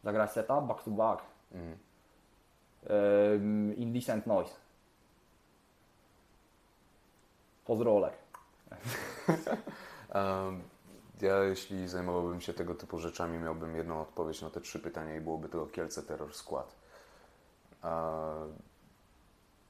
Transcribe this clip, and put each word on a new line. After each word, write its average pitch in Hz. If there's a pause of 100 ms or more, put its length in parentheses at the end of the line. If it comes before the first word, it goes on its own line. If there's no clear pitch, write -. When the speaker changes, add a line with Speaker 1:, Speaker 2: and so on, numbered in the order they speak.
Speaker 1:
Zagrać 107
seta? 127
Back 120
to -
back. 107 (300)
Speaker 2:
Mhm. 85 (1080)
Speaker 1:
Em, 104
Indecent 120
Noise. 98 (3000)
Pozdro, 113
Olek. 92 (560)
Speaker 2:
<laughs> - (1300)
Em, 95 (580)
ja, 98
jeśli 95
zajmowałbym 87
się 85
tego 85
typu 85
rzeczami, 82
miałbym 82
jedną 82
odpowiedź 78
na 82
te 85
trzy -
pytania 78
i 80
byłoby 80
to 78
Kielce 80
Terror 73
Squad. - (1080)
A, 80 (1400)